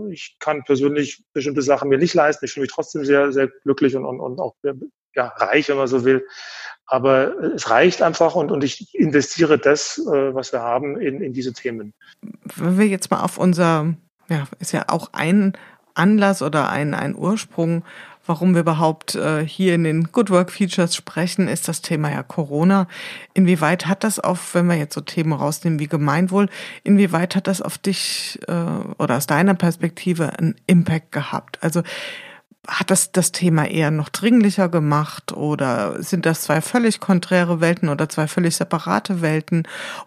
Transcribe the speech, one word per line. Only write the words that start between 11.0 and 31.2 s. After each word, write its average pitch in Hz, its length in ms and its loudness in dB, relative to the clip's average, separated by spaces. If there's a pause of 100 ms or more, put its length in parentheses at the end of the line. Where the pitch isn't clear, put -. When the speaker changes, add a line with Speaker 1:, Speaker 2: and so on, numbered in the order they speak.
Speaker 1:
in, 143 200 -4
in 135 120 -6
diese 127 200 -6
Themen. 110 420 -10 (640)
Speaker 2:
Wenn 175 220 0
wir 214 100 4
jetzt 190 240 -4
mal - 100 0
auf 185 160 -4
unser 165 560 2 (360)
ja, 147 160 -2 (120)
ist - 140 -10
ja - 160 -4
auch - 240 -4
ein 190 400 2 (420)
Anlass 196 460 4
oder 151 300 0
ein, 147 240 -2
ein - 200 -4
Ursprung, 170 680 -2 (400)
warum 175 300 2
wir 170 60 4
überhaupt, 160 560 0
äh, 156 280 -2
hier 180 300 0
in 170 80 2
den 160 300 0
Good 214 180 2
Work 180 220 4
Features 175 420 0
sprechen, 175 540 -2
ist 175 180 -4
das 170 160 -4
Thema 151 300 -2
ja 139 100 -4
Corona. 170 640 2 (480)
Inwieweit 175 520 2
hat 190 180 0
das 220 160 -2
auf, - 340 -4
wenn 175 120 2
wir 175 100 2
jetzt 147 180 -4
so 147 60 -8
Themen 156 320 -2
rausnehmen 147 480 -2
wie 151 80 -6
Gemeinwohl, 180 600 2 (360)
inwieweit 185 500 4
hat 190 140 0
das 190 120 0
auf - 160 -8
dich, - 680 -6
äh, - 60 -6 (460)
oder 135 180 2
aus 151 100 -2
deiner 175 280 4
Perspektive 170 840 -2
einen 160 160 0 (120)
Impact 170 440 2
gehabt? - 500 -8